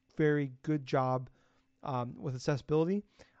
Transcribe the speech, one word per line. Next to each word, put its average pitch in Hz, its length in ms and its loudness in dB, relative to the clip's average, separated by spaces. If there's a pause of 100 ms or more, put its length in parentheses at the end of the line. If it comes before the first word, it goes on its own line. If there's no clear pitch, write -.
(160)
very 147 360 2 (120)
good 151 220 -2
job, 131 440 0 (540)
um, 123 340 -4
with - 180 -6
accessibility. 156 680 0 (380)